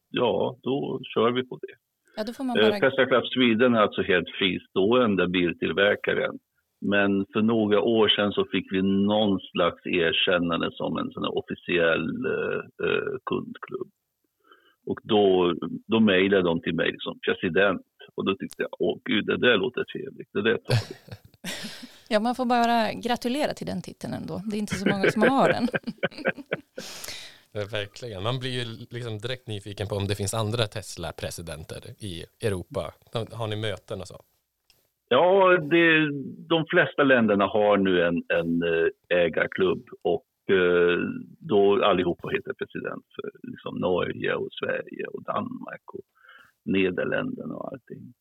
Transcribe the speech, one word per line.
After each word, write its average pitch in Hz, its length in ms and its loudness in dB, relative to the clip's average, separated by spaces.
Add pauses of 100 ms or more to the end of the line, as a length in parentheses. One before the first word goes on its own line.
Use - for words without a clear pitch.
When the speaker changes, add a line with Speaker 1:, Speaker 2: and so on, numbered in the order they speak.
Speaker 1:
ja, 117 540 0
då 135 360 -4 (140)
kör 113 180 2
vi 127 160 -2
på - 140 -12
det. - 120 -14 (420)
Speaker 2:
Ja, 214 80 -6
då 233 100 -8
får 277 100 -10
man 247 160 0
Speaker 1:
Eh, 107 100 6
Speaker 2:
bara 104 100 0 (100)
Speaker 1:
Tesla 127 160 2
Club 123 180 2 (100)
Sweden 120 420 4
är 113 40 4
alltså 101 220 2
helt 90 280 2 (100)
fristående 98 880 2
biltillverkaren. 90 1120 0 (420)
Men 101 520 2
för 110 80 0
några 107 400 2
år 110 280 4
sedan 104 220 2
så 95 200 -2
fick 95 220 -2
vi 95 80 2
någon 98 580 2
slags - 460 -2
erkännande 85 840 0
som - 260 -6
en 87 140 -6
sån 87 120 -8
här - 140 -4
officiell, 82 880 0
eh, - 640 -4
eh, - 260 0 (120)
kundklubb. - 640 -6 (1000)
Och - 140 -4
då, 92 500 4 (340)
då 113 120 2
mejlade 98 440 4
de 85 180 2
till 85 140 -4
mig 85 240 0
som - 200 -10
president. 92 600 0 (340)
Och 101 100 -6
då 98 100 0
tyckte - 280 -10
jag, - 60 -6 (100)
"Åh 104 260 -2
gud, 107 200 0
det 101 120 0
där 113 200 4
låter - 260 -2
trevligt, - 500 -12
det - 80 -2
där 110 160 2
tar - 180 -2 (140)
vi." - 60 -16
Speaker 2:
<laughs> - 1120 -16
Ja, 214 100 2
man 226 160 0
får 254 100 -4
bara 233 480 2
gratulera 240 600 -2
till - 140 -8
den 180 140 -6
titeln - 320 -12
ändå. 170 280 -8 (100)
Det 208 60 -4
är - 20 -4
inte 214 160 -4
så 196 140 0
många 196 220 2
som 214 100 0
har 233 280 4
den. - 220 0
<laughs> - 760 -8 (1040)
Speaker 3:
Ja, 104 200 -6
verkligen. 104 520 -8
Man 123 160 -2
blir 127 100 -8
ju 123 160 -6 (240)
liksom 117 280 -8
direkt 120 300 -10
nyfiken 101 400 -8
på 104 80 -4
om 98 120 -2
det 98 80 -2
finns 98 180 -4
andra 113 340 -2
Tesla-presidenter 85 1120 -12 (180)
i 87 260 -12 (220)
Europa. 87 460 -6 (380)
Har 110 160 -8
ni 107 80 -6
möten 104 460 -8
och 85 60 -14
så? - 120 -20 (920)
Speaker 1:
Ja, 180 480 6
det, 156 540 4 (360)
de 165 220 2
flesta 165 340 2
länderna 110 420 6
har 104 320 4
nu 95 260 4
en, 85 200 0 (160)
en, 85 240 0
eh, 82 540 2
ägarklubb 87 640 0 (180)
och, 85 240 0 (300)
eh, 87 440 4 (400)
då 101 460 4
allihopa 90 440 0
heter - 240 -4
president - 520 -10 (100)
för - 160 -12 (200)
liksom - 280 -12
Norge 92 560 -2
och - 180 -6
Sverige - 600 -6
och - 100 -14
Danmark - 720 -10
och - 120 -14 (600)
Nederländerna - 920 -2
och - 160 -10
allting. - 500 -16